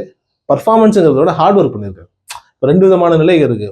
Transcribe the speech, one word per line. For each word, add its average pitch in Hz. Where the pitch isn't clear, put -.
பர்ஃபார்மன்ஸுங்கிறத 208
விட 156
ஹார்ட் 170
ஒர்க் 139
பண்ணியிருக்காரு. 98
இப்ப -
ரெண்டு 185
விதமான 175
நிலை 165
இருக்கு. 120